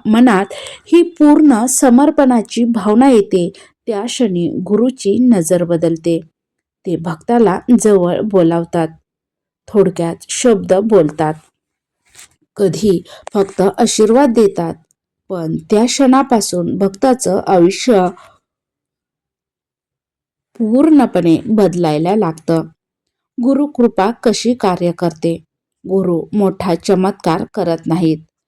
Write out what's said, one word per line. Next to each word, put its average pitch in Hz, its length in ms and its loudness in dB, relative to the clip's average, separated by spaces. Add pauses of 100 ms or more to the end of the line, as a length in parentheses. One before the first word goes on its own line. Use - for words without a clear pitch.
मनात 240 380 2 (420)
ही 339 160 4
पूर्ण 294 640 2
समर्पणाची 254 960 2
भावना 226 460 2
येते, 196 420 0 (340)
त्या 214 180 -6
क्षणी 196 440 -4
गुरुची 220 720 -2
नजर 185 460 2
बदलते. 165 560 -2 (680)
ते 175 100 -4
भक्ताला 180 640 -2 (200)
जवळ 185 400 2
बोलावतात, 170 680 -2 (800)
थोडक्यात 185 500 -2 (120)
शब्द 190 440 0
बोलतात. 165 640 0 (1200)
कधी 190 460 0 (320)
फक्त 196 260 -2
आशीर्वाद 226 680 2
देतात, 190 460 0 (540)
पण 165 280 -6
त्या 214 280 0
क्षणापासून 247 960 0
भक्ताचं 196 680 -2
आयुष्य 190 600 2 (2500)
पूर्णपणे 233 880 2
बदलायला 175 680 0
लागतं. 165 440 -2 (840)
गुरु 277 240 0
कृपा 233 440 0
कशी 233 440 -2
कार्य 175 380 -2
करते? 170 520 -6 (440)
गुरु 185 440 -2
मोठा 190 420 -2
चमत्कार 185 720 -2 (100)
करत 165 320 -4
नाहीत, 160 320 -2 (300)